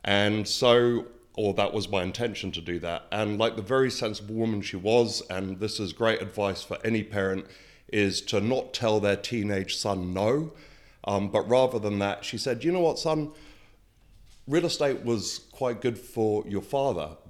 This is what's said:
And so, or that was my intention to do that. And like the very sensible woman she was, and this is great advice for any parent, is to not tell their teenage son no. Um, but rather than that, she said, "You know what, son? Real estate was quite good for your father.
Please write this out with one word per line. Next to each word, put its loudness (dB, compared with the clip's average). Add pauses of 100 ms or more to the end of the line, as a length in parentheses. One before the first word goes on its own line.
And 2
so, 4 (280)
or 0
that 0
was -2
my 0
intention -4
to -8
do -4
that. -6
And -2
like 2
the -6
very 2
sensible -6
woman 0
she -8
was, 2
and -4
this -4
is -4
great 2
advice -4
for -8
any 0
parent, -2 (420)
is 2
to 0
not 0
tell 2
their 2
teenage -2
son -2
no. 0 (560)
Um, 0
but 0
rather 4
than 0
that, -2
she -8
said, -4
"You 2
know 2
what, 2
son? 0 (1160)
Real 2
estate 0
was -2 (140)
quite -4
good 0
for 0
your -2
father. -2 (200)